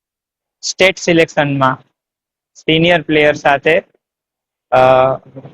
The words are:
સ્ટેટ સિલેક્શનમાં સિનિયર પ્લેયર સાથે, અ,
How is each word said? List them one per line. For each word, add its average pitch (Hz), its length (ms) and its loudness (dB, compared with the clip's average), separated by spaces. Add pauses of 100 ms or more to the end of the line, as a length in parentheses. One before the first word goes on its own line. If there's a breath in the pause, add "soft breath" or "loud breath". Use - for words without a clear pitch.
(640)
સ્ટેટ 185 360 -2
સિલેક્શનમાં 143 800 -2 (760)
સિનિયર 165 480 0
પ્લેયર 151 320 0
સાથે, 151 480 -2 (880)
અ, 127 80 2 (720)